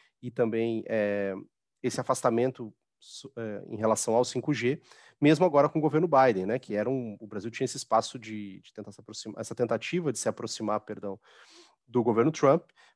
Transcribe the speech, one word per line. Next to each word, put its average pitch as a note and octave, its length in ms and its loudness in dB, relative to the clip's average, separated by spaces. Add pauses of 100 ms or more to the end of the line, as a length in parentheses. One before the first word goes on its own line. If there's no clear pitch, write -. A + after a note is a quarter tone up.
(200)
e B2 100 -12
também, A2+ 560 0
é, G2+ 480 -2 (480)
esse B2 200 -4
afastamento A#2+ 680 0 (280)
su-, - 360 -20
é, G#2+ 320 -10
em A2 100 -10
relação A2 380 2
ao B2 120 4
cinco C3 260 -4
G, A#2+ 260 0 (400)
mesmo D3+ 280 6
agora D3 240 4
com - 80 -2
o D3+ 40 2
governo D#3 240 2
Biden, C3 380 6
né, A2 140 -2
que A2 160 -8
era G#2 140 0
um, B2 300 -4
o A2 80 -16
Brasil G#2 240 -10
tinha C3+ 140 -4
esse C3 140 -6
espaço A2+ 400 0
de, G#2 420 -12
de - 140 -20
tentar G#2 180 -14
se - 80 -20
aproximar, A2 400 -14
essa - 140 -8
tentativa B2 580 -2
de A2 60 -6
se - 100 -2
aproximar, G#2+ 520 -4
perdão, G2+ 380 -10 (680)
do B2 140 2
governo A#2+ 280 4
Trump. D3+ 380 4 (280)